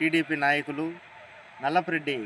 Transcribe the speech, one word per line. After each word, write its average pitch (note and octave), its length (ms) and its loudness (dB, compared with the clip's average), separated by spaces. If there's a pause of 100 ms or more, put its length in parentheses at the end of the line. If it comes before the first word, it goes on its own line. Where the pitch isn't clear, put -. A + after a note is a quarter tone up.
టీడీపీ D#3+ 360 2
నాయకులు D3 560 0 (720)
నల్లపరెడ్డి D#3 640 0